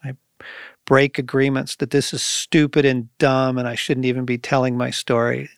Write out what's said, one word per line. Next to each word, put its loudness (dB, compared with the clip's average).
I -10
break 4
agreements 0
that -4
this 0
is -6
stupid 2
and 0
dumb 2
and -2
I -6
shouldn't -2
even 0
be -2
telling 0
my -2
story. -2